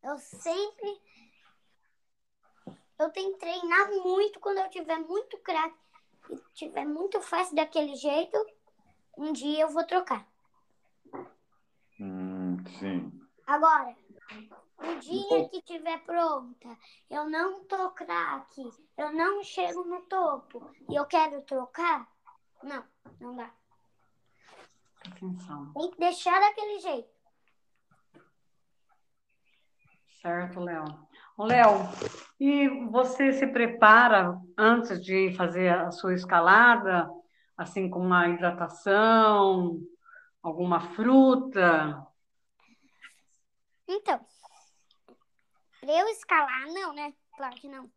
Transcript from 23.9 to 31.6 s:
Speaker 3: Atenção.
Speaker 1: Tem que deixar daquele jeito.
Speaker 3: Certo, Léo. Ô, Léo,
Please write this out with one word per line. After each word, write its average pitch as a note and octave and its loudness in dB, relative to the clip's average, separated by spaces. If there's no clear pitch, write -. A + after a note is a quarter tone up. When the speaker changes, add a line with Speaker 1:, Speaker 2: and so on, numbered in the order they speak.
Speaker 3:
Atenção. F3+ -14
Speaker 1:
Tem E4+ -6
que - -20
deixar F4 0
daquele G#4 0
jeito. D4+ -8
Speaker 3:
Certo, F3+ -6
Léo. E3+ -8
Ô, G3+ -6
Léo, A#3 8